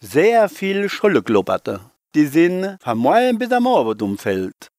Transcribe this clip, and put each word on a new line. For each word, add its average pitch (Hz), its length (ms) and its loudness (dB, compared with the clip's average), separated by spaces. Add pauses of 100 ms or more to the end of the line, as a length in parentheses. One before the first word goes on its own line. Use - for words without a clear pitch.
Sehr 196 480 2
viel 196 400 -4
Scholleklopperte. 101 880 0 (340)
Die 151 120 2
sind 180 560 0
von 113 160 -4
morgen 220 420 2
bis 240 140 -4
am 247 140 0
Abend 113 340 0
auf 101 80 -2
dem 101 80 -6
Feld. 95 500 -6 (120)